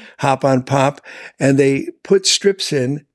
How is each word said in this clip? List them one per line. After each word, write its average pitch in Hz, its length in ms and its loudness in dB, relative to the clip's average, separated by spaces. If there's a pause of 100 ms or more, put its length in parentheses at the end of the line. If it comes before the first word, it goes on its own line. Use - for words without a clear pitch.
(200)
Hop 135 220 0
on 135 200 2
Pop, 139 400 0 (360)
and 139 200 2
they 139 300 0 (140)
put 190 220 2
strips - 480 -2
in, 139 320 -4 (100)